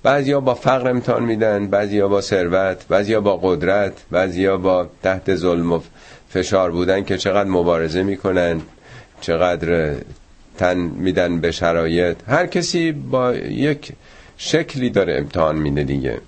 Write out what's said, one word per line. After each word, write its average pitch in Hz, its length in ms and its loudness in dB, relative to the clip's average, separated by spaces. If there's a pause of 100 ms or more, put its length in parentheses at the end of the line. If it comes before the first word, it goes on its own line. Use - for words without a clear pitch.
بعضیا 139 360 2
با 131 140 0
فقر 127 360 0
امتحان 120 340 0
می‌دن، 107 440 0
بعضیا 101 400 2
با 101 140 2
ثروت، 92 680 0
بعضیا 104 320 2
با 101 160 2
قدرت، 92 560 0 (180)
بعضیا 92 460 0
با 90 300 0 (160)
تحت 95 320 0
ظلم 85 360 0
و 85 80 2 (500)
فشار 92 420 0
بودن 90 320 0
که 92 140 -2
چقدر 98 320 0
مبارزه 87 540 2
می‌کنن، 92 580 0 (600)
چقدر 82 720 0 (640)
تن 90 200 0
می‌دن 87 640 -2
به 82 120 0
شرایط. 85 680 0 (100)
هر 156 200 0
کسی 170 440 -2
با 127 440 -2
یک - 560 -4 (460)
شکلی 139 520 -2
داره 90 280 2
امتحان 78 380 0
می‌ده 73 280 0
دیگه. 67 340 -2 (100)